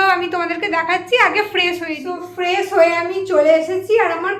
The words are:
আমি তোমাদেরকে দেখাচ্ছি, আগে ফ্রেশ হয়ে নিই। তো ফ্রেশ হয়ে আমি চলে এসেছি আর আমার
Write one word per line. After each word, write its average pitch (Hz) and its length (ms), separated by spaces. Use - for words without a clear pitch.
আমি 349 180
তোমাদেরকে 339 340
দেখাচ্ছি, 359 380
আগে 415 140
ফ্রেশ 359 300
হয়ে 320 140
নিই। 285 120
তো 359 60
ফ্রেশ 359 300
হয়ে 339 160
আমি 359 120
চলে 302 200
এসেছি 370 320
আর 339 140
আমার 381 220